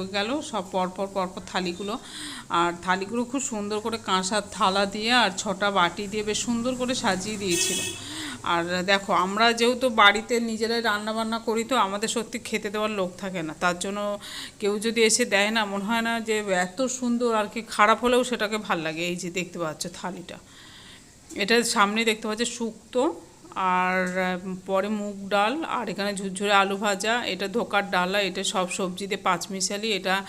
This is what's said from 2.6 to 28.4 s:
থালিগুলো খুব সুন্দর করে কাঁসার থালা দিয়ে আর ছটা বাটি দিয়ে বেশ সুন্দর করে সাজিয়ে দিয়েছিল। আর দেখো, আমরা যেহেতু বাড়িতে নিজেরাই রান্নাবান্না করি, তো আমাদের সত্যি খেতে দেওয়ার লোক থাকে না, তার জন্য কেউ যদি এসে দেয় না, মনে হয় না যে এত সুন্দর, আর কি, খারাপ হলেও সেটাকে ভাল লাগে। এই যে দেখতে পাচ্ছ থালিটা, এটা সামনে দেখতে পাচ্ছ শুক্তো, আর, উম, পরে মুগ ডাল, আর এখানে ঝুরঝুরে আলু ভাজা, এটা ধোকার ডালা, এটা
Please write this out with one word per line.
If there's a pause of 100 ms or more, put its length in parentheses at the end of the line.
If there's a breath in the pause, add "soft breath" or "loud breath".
থালিগুলো
খুব
সুন্দর
করে
কাঁসার (100)
থালা
দিয়ে
আর
ছটা
বাটি
দিয়ে
বেশ
সুন্দর
করে
সাজিয়ে
দিয়েছিল। (640 loud breath)
আর
দেখো,
আমরা
যেহেতু
বাড়িতে
নিজেরাই
রান্নাবান্না
করি,
তো
আমাদের
সত্যি
খেতে
দেওয়ার
লোক
থাকে
না,
তার
জন্য (420 loud breath)
কেউ
যদি
এসে
দেয়
না,
মনে
হয়
না
যে
এত
সুন্দর,
আর (100)
কি,
খারাপ
হলেও
সেটাকে
ভাল
লাগে।
এই
যে
দেখতে
পাচ্ছ
থালিটা, (960 loud breath)
এটা
সামনে
দেখতে
পাচ্ছ
শুক্তো, (580)
আর, (380)
উম, (100)
পরে
মুগ
ডাল,
আর
এখানে
ঝুরঝুরে
আলু
ভাজা,
এটা
ধোকার
ডালা,
এটা